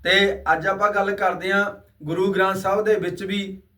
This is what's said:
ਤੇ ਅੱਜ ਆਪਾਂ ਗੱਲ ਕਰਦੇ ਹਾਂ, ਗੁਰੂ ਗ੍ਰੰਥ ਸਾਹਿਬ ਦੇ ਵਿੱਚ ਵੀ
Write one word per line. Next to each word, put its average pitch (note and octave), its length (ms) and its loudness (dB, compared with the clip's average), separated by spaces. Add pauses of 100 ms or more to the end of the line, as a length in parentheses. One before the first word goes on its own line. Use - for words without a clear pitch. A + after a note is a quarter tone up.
ਤੇ G3 400 2 (100)
ਅੱਜ E3 140 0
ਆਪਾਂ G3 240 0
ਗੱਲ G3 240 0
ਕਰਦੇ F#3 380 -2
ਹਾਂ, G3+ 280 0 (240)
ਗੁਰੂ F#3 280 0
ਗ੍ਰੰਥ F#3+ 220 2
ਸਾਹਿਬ G3 300 0
ਦੇ G#3+ 100 4
ਵਿੱਚ F3+ 280 -4
ਵੀ G3 400 -6 (140)